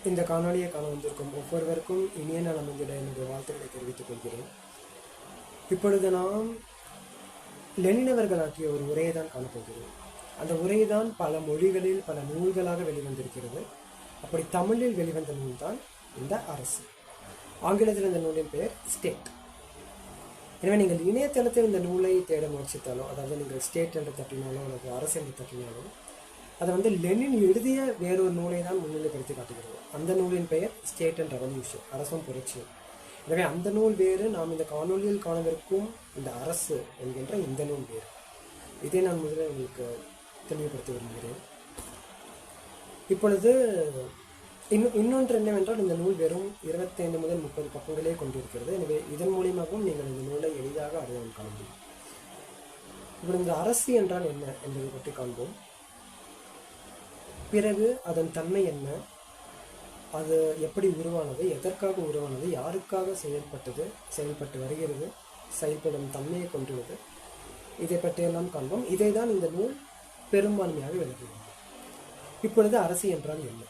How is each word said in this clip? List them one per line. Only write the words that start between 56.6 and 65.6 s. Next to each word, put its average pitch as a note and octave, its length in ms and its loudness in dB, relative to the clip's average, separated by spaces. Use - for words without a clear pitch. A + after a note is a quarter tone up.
பிறகு G#3 400 4
அதன் E3 260 2
தன்மை F3 340 2
என்ன, C#3+ 220 -2
அது D#3+ 220 2
எப்படி F#3+ 320 4
உருவானது, D#3+ 560 0
எதற்காக F#3 520 0
உருவானது, D3 480 -2
யாருக்காக F#3 640 -2
செயல்பட்டது, C#3+ 680 -6
செயல்பட்டு D3 500 -6
வருகிறது, D3 480 -4
செயல்படும் D3+ 600 -2